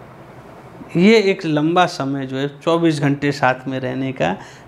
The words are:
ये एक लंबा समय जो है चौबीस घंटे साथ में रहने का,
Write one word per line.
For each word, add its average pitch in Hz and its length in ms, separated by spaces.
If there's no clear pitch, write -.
ये 208 220
एक 196 280
लंबा 165 400
समय 139 400
जो 131 100
है 143 240
चौबीस 165 400
घंटे 143 320
साथ 127 220
में 131 120
रहने 131 320
का, 170 240